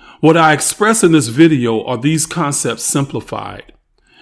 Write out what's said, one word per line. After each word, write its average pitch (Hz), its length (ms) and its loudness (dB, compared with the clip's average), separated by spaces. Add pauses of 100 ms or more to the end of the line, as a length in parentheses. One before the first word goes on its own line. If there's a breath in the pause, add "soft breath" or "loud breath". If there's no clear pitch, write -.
(220 soft breath)
What 160 160 6
I 160 160 4
express 208 500 0
in 170 80 4
this 147 160 2
video 120 580 2
are 123 120 -6
these 151 280 -2
concepts 143 580 -6
simplified. 107 880 -6 (480 soft breath)